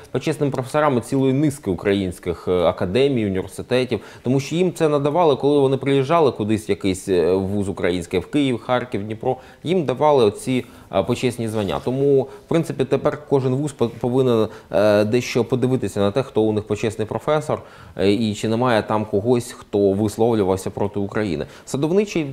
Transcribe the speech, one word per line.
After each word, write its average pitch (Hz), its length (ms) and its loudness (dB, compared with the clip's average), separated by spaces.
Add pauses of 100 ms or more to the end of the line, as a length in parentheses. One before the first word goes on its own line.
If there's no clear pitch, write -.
(120)
почесними 143 400 -2
професорами 135 500 0
цілої 135 320 0
низки 143 380 0
українських, 92 760 -2
е, 95 40 2
академій, 104 760 2
університетів, 98 720 -2 (220)
тому 131 180 2
що 139 160 -4
їм 175 180 2
це 160 160 0
надавали, 147 460 2
коли 143 240 2
вони 135 180 2
приїжджали 139 540 2
кудись 107 380 -2
в - 20 0
якийсь, 95 380 -2
е, 90 240 4
вуз 95 360 -2
український, 90 500 -2
в - 80 -6
Київ, 135 340 0
Харків, 120 420 -4
Дніпро, 110 340 -4 (260)
їм 160 220 -2
давали 131 400 4
оці 123 400 0 (280)
е, 95 100 2
почесні 120 440 -2
звання. 101 360 -2
Тому, 135 380 2
в - 260 -10
принципі, 147 380 0
тепер 139 340 0 (100)
кожен 131 260 2
вуз 143 160 -4
по-, 117 180 -2
повинен, 123 580 0 (240)
е, 104 340 4
дещо 120 400 0
подивитися 120 540 -2
на 101 120 2
те, 127 120 0
хто - 180 0
у 110 100 2
них 104 120 -2
почесний 107 440 -4
професор, 143 540 -2 (360)
е, 98 160 4
і 107 220 0
чи 113 120 -4
немає 113 360 2
там 107 220 -2
когось, 117 460 0
хто 101 400 0
висловлювався 104 800 0
проти 104 300 -4
України. 98 460 -4 (200)
Садовничий, 160 680 -2